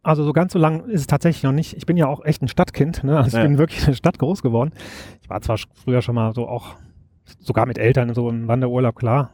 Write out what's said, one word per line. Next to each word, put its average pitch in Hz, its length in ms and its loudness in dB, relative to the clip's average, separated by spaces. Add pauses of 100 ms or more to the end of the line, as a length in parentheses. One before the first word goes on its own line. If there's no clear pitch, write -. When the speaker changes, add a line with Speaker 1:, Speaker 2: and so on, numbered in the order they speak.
Speaker 1:
also 151 200 2
so 147 80 0
ganz 170 220 2
so 185 60 0
lang 160 260 2
ist 214 160 -2
es 127 60 -6
tatsächlich 151 340 0
noch 135 120 2
nicht. 160 220 -2
Ich - 120 -14
bin 175 100 2
ja 160 80 4
auch 143 180 -4
echt 151 200 0
ein 123 60 -2
Stadtkind, - 540 0
ne? 143 140 2
Also 131 120 4
ich - 40 -4
Speaker 2:
Ja. 113 140 2
Speaker 1:
bin 143 100 4
wirklich 151 220 0
in - 80 2
der 139 60 4
Stadt - 260 -2
groß 165 240 -2
geworden. 123 280 0 (520)
Ich - 60 -20
war 95 120 -8
zwar 113 140 -2
sch-, - 180 -6
früher 123 300 0
schon 120 100 -2
mal 113 220 0
so 120 120 -4
auch, - 280 -10 (640)
sogar 113 260 0
mit 123 140 -6
Eltern 120 340 2
so 120 160 -2
im 117 180 -4
Wanderurlaub, 123 480 0
klar, 120 380 0